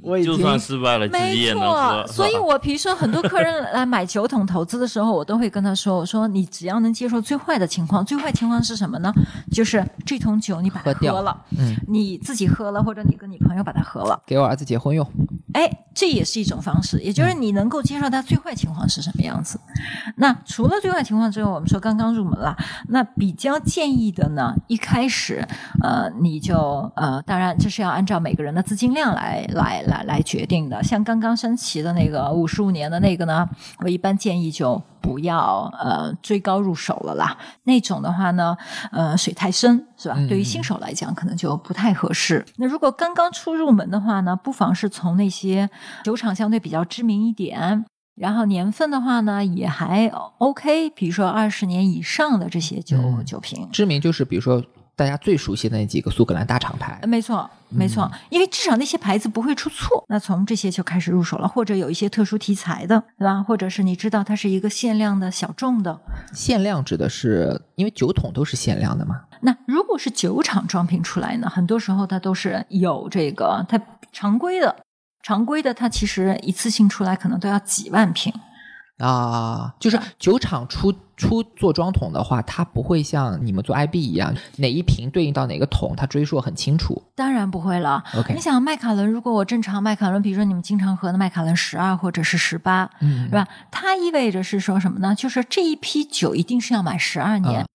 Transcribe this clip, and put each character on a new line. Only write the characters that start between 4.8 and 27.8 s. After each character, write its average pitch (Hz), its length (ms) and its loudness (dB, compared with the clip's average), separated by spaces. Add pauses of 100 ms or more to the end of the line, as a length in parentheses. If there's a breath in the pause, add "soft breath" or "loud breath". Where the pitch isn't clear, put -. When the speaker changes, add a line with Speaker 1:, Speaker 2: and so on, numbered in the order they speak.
Speaker 3:
时 220 120 -4
候， 220 120 2
我 160 140 0
都 220 140 0
会 233 100 2
跟 202 140 -2
他 196 100 2
说， 190 240 0
我 170 80 0
说 220 240 0
：“你 190 160 2
只 - 220 -10
要 208 140 0
能 226 120 4
接 247 160 -2
受 233 100 2
最 254 160 -2
坏 294 220 0
的 185 80 4
情 165 220 -2
况， 190 180 4
最 285 100 -2
坏 285 160 -2
情 - 160 -2
况 233 140 0
是 233 140 -2
什 202 120 -2
么 220 120 -6
呢？ 180 120 0 (400 loud breath)
就 226 120 2
是 208 200 2 (220)
这 269 140 -4
桶 214 200 0
酒 180 220 -4
你 190 80 2
把 185 140 -8
它 139 100 2
喝 175 280 0
了， 196 120 -2 (160)
Speaker 1:
喝 - 60 -2
掉。 135 100 2
嗯。 110 100 0 (120)
Speaker 3:
你 202 320 0
自 269 160 -6
己 202 120 2
喝 208 220 2
了， 208 140 0
或 214 100 0
者 214 100 -10
你 - 120 4
跟 196 160 -14
你 185 80 -16
朋 185 160 4
友 196 80 0
把 - 80 -4
它 156 100 -2
喝 - 200 -4
了。” 104 260 0
Speaker 1:
给 135 100 2
我 139 80 6
儿 123 100 2
子 143 80 -8
结 120 140 0
婚 143 180 2
用。 147 140 0 (440)
Speaker 3:
哎， 320 140 4 (280)
这 370 140 2
也 220 140 2
是 - 160 -2
一 202 60 0
种 - 160 -4
方 - 220 2
式， - 160 -2
也 196 120 -2
就 196 120 2
是 226 100 4
你 233 200 0
能 202 140 2
够 285 140 0
接 285 180 -4
受 277 80 0
它 262 140 0
最 - 160 0
坏 320 160 -4
情 165 180 -4
况 - 160 -2
是 - 140 -2
什 151 140 -6
么 - 80 2
样 - 180 -2
子。 - 240 -8
Speaker 1:
嗯。 - 520 -8
Speaker 3:
那 269 280 4
除 226 220 0
了 392 120 2
最 381 120 0
坏 349 100 0
情 214 160 0
况 226 140 2
之 208 120 -4
外， 202 60 2
我 170 100 -2
们 160 80 -2
说 196 120 2
刚 214 180 0
刚 226 160 2
入 220 100 0
门 170 140 0
了， 147 180 -4 (340 loud breath)
那 254 140 4
比 202 280 0
较 277 300 -2
建 285 380 2
议 214 120 2
的 175 180 2
呢， 139 240 -2 (140)
一 233 100 0
开 254 320 2
始， - 340 -2 (380 loud breath)
呃， - 300 0 (100)
你 156 180 2
就， 170 160 0 (400)
呃， 139 280 -2
当 190 160 -2
然 180 180 0
这 208 120 2
是 220 120 -4